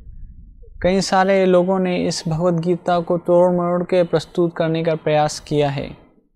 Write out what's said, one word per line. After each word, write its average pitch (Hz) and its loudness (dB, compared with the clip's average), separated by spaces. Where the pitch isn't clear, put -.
कई 185 2
सारे 190 2
लोगों 185 2
ने 180 -2
इस 170 -6
भगवत 165 0
गीता 175 0
को 175 -2
तोड़ 175 4
मरोड़ 175 -2
के 180 2
प्रस्तुत 170 -2
करने 165 -2
का 165 0
प्रयास 151 0
किया 147 0
है। - -8